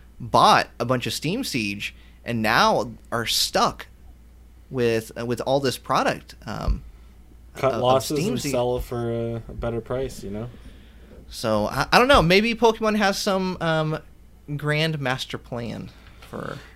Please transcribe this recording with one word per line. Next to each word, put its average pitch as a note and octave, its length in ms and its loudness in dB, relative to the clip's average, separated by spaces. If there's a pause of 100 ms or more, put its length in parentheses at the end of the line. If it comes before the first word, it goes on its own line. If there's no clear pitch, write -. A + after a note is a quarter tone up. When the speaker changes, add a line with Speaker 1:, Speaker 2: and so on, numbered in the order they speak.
(200)
Speaker 1:
bought B2 480 4 (120)
a A#2+ 60 -2
bunch B2 220 -2
of G#2+ 60 -4
Steam G#3 300 -4
Siege G#2 520 -4 (300)
and A#2 160 -2
now B2 500 2 (200)
are A#2 140 -2
stuck - 600 0 (840)
with, A#2 500 0
uh, A#2 60 -6
with A#2+ 160 -2
all C3+ 200 2
this C3 160 0
product, D#3+ 580 -2 (100)
um, - 380 -4 (720)
Speaker 2:
Cut C3+ 160 0
Speaker 1:
of, A#2+ 60 -4
of A#2 40 -2
Speaker 2:
losses C3 380 2
Speaker 1:
Steam G3+ 140 0
Speaker 2:
and - 80 -2
Speaker 1:
Siege. C#3+ 100 -4
Speaker 2:
sell B2 260 0
it B2 60 -4
for A#2 280 -4
a, A#2 240 -4
a A2+ 180 -10
better A#2 260 -4
price, B2 440 -6
you G2 60 -10
know? G#2+ 200 -8 (800)
Speaker 1:
So, G#2+ 380 0
I, C3+ 260 -2
I F3+ 60 8
don't B3 100 6
know. C4+ 120 8
Maybe G3 320 4
Pokemon A3 440 2
has G3+ 200 2
some, F#3+ 440 0
um, D#3 380 0 (580)
grand D3+ 420 0
master C3 380 -4
plan A2+ 520 -8 (320)
for - 360 -10 (180)